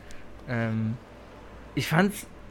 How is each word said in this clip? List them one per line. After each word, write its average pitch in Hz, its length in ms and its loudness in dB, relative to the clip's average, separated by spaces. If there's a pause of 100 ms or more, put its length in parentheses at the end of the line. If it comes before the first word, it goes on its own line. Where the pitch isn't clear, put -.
(480)
ähm, 113 460 4 (840)
ich 143 100 2
fand's, 190 400 6 (240)